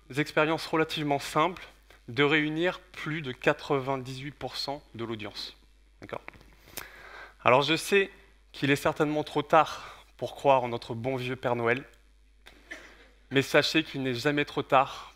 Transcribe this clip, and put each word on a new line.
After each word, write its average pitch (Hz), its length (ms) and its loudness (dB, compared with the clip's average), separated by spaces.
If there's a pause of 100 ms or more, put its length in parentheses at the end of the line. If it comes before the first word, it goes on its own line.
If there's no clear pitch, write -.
(160)
expériences 156 500 0
relativement 156 540 0
simples, 165 440 -2 (440)
de 131 160 0
réunir 156 560 0
plus - 420 -8
de 131 100 -8
quatre-vingt-dix-huit 135 1000 -2
pour 131 240 -12
cent 143 260 -8 (140)
de 113 80 -8
l'audience. 107 520 -10 (460)
D'accord ? - 200 -10 (1200)
Alors 123 180 8
je 147 140 0
sais 196 340 2 (420)
qu'il 139 200 0
est 143 60 4
certainement 151 460 0
trop 147 200 -2
tard - 600 2 (100)
pour - 200 -10
croire 135 280 4
en 120 60 -4
notre 117 260 -6
bon 123 200 -4
vieux 123 200 -4
Père 120 200 -2
Noël, 120 280 0 (1500)
mais 135 120 4
sachez 151 420 4
qu'il 139 200 -6
n'est 131 100 -2
jamais 143 320 0
trop - 180 -4
tard - 520 2